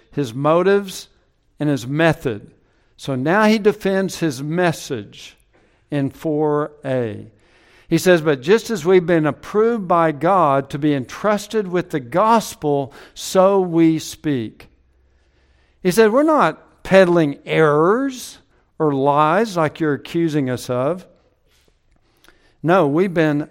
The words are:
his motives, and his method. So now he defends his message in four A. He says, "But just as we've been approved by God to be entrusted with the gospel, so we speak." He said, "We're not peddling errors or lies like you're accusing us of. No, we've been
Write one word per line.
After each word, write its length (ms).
his 200
motives, 760
and 100
his 180
method. 640
So 180
now 300
he 120
defends 640
his 240
message 920
in 220
four 640
A. 460
He 100
says, 240
"But 200
just 280
as 160
we've 200
been 200
approved 600
by 280
God 560
to 100
be 140
entrusted 760
with 220
the 100
gospel, 920
so 460
we 400
speak." 680
He 80
said, 220
"We're 100
not 600
peddling 640
errors 920
or 140
lies 640
like 220
you're 140
accusing 560
us 200
of. 360
No, 240
we've 260
been 380